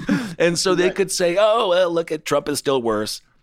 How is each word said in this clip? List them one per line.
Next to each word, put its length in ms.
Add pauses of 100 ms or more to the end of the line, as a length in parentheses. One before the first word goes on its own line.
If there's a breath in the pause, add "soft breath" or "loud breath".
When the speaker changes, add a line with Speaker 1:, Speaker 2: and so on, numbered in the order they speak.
(140)
Speaker 1:
<laughs> 260
And 180
so 160
they 120
Speaker 2:
Right. 100
Speaker 1:
could 160
say, 260
"Oh, 320
well, 220
look 200
at 120
Trump 240
is 120
still 220
worse." 400 (220)